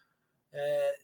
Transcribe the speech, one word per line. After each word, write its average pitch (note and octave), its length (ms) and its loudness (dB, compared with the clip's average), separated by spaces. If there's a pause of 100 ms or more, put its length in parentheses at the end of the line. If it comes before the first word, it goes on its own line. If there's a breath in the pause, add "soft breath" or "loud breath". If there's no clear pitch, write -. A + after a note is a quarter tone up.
(520)
É, C#3+ 520 0